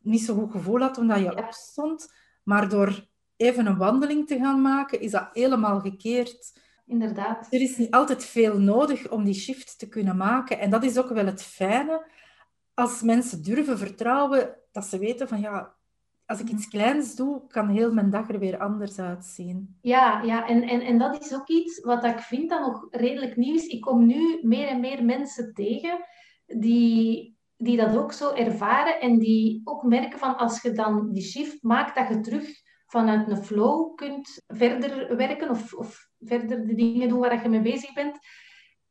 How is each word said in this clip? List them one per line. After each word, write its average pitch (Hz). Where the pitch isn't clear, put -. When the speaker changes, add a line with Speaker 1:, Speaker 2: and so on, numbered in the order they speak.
Speaker 1:
niet 220
zo 233
goed 220
gevoel 196
had, 262
omdat 226
je 196
Speaker 2:
Ja. 175
Speaker 1:
opstond. -
Maar 202
door 196
even 240
een 196
wandeling 285
te 277
gaan 269
maken, 269
is 214
dat 190
helemaal 226
gekeerd. 226
Speaker 2:
Inderdaad. 220
Speaker 1:
Er 254
is 254
niet 226
altijd 269
veel 214
nodig 240
om 214
die 202
shift -
te 226
kunnen 196
maken. 240
En 202
dat 226
is 247
ook 254
wel 214
het 190
fijne, 285
als 240
mensen 226
durven 247
vertrouwen, 247
dat 202
ze 190
weten 240
van, 214
ja, 208
als 208
ik 233
Speaker 2:
Mhm. 226
Speaker 1:
iets 208
kleins 247
doe, 269
kan 208
heel 226
mijn 196
dag 220
er 208
weer 185
anders 202
uitzien. 180
Speaker 2:
Ja, 240
ja. 226
En, 240
en, 240
en 240
dat 269
is 262
ook 269
iets 330
wat 240
ik 233
vind 302
dat 330
nog 247
redelijk 247
nieuw 262
is. 320
Ik 226
kom 233
nu 320
meer 262
en 247
meer 254
mensen 247
tegen 330
die, 226
die 240
dat 220
ook 285
zo 285
ervaren 247
en 240
die 220
ook 294
merken 247
van, 254
als 233
je 240
dan 208
die 190
shift -
maakt, 233
dat 240
je 220
terug 294
vanuit 220
een 202
flow 285
kunt 277
verder 240
werken 294
of, 220
of -
verder 226
de 220
dingen 233
doen 247
waar 240
je 240
mee 220
bezig 247
bent. 285